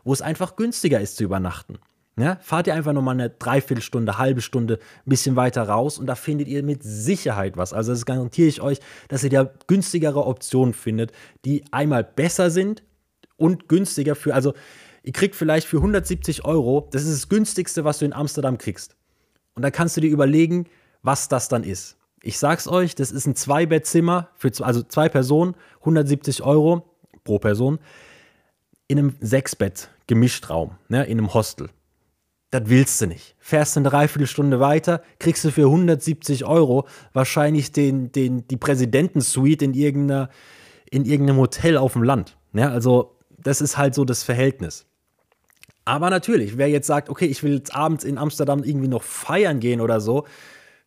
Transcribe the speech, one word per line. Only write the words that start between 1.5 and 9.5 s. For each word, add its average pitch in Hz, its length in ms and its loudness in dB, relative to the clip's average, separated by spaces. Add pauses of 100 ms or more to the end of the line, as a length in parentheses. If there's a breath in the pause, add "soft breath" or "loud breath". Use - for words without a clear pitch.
Ja? 170 240 -2
Fahrt 170 280 -2
ihr 160 60 0
einfach 151 180 -2
nochmal 131 220 0
eine 123 160 -2
Dreiviertelstunde, 117 880 -2
halbe 127 260 0
Stunde, 117 360 -2 (260 loud breath)
ein 135 60 -8
bisschen 131 240 2
weiter 123 300 2
raus 117 340 -2
und 135 80 -8
da 127 80 -4
findet 147 320 -4
ihr 143 160 -4
mit 143 220 -4
Sicherheit 107 720 -4
was. 90 160 -4
Also 110 180 -2
das 120 160 -4
garantiere 131 400 0
ich 147 140 0
euch, 139 180 -2 (300 loud breath)
dass 135 160 -4
ihr 135 60 0
da 135 200 4 (160)